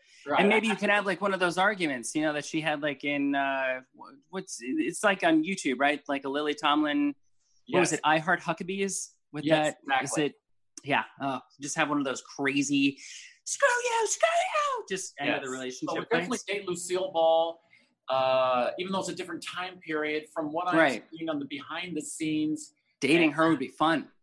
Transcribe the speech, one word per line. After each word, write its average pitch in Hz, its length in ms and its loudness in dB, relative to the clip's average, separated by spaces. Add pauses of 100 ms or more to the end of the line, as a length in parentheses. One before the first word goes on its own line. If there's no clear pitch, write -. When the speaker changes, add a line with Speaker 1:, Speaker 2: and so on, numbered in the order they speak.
(280)
Speaker 1:
Right. 143 140 2
Speaker 2:
And 196 80 6
maybe 220 180 4
you 214 80 0
can 208 160 0
have, 202 160 4
like, 180 140 -2
one 196 120 0
of 190 60 0
those 175 180 2
arguments, 180 560 0
you 156 80 0
know, 156 120 2
that 147 120 -4
she 160 160 -4
had, 151 220 -2
like, 143 200 -2
in, 143 300 0
uh, 135 480 0 (160)
wh-, 139 160 -20 (160)
what's, 185 320 -10
it's, 160 420 -4
like, 196 200 2
on 160 200 6
YouTube, 160 360 -2
right? 143 280 2
Like 139 180 -4
a 135 40 -4
Lily 147 240 -2
Tomlin, 147 600 2 (540)
what 180 100 2
was 170 120 4
Speaker 1:
Yes. 156 80 0
Speaker 2:
it, - 40 -18
I 156 160 4
Heart 175 220 0
Huckabees? 190 680 -4 (240)
With 147 140 -6
Speaker 1:
Yes, 156 220 4 (200)
Speaker 2:
that, 131 160 2
is 139 80 -6
Speaker 1:
exactly. 151 140 0
Speaker 2:
it, 135 80 -2 (500)
yeah, 131 200 0 (180)
uh, 135 180 -4 (220)
just 147 160 -8
have 151 120 2
one 147 100 0
of 143 40 0
those 127 180 -4
crazy, 139 800 0 (460)
"Screw - 240 2
you, 466 380 0
screw - 220 0
you," 605 600 -2
just - 300 -8
end 277 120 -2
of - 100 -2
the 139 60 -8
Speaker 1:
Yes. 127 40 -6
Speaker 2:
relationship 131 380 -8
Speaker 1:
So 170 60 -4
we 160 60 -4
definitely 226 380 -2
Speaker 2:
things. 202 200 -6
Speaker 1:
date 196 80 -12
Lucille 180 440 -4
Ball, 165 500 2 (480)
uh, 131 680 2
even 185 140 -4
though 190 80 0
it's 175 100 -4
a 170 60 -6
different 170 280 -8
time 180 360 -10
period. 151 540 -2
From 156 180 -4
what 170 160 -2
I've 180 80 2
Speaker 2:
Right. 143 280 4 (140)
Speaker 1:
seen 160 120 -8
on 156 100 -2
the 139 60 -6
behind 156 520 -8
the 151 40 -6
scenes, 156 720 -4 (260)
Speaker 2:
Dating 160 280 4
Speaker 1:
and 143 80 0
Speaker 2:
her 160 140 4
would 156 100 4
be 127 100 -6
fun. 156 420 0 (120)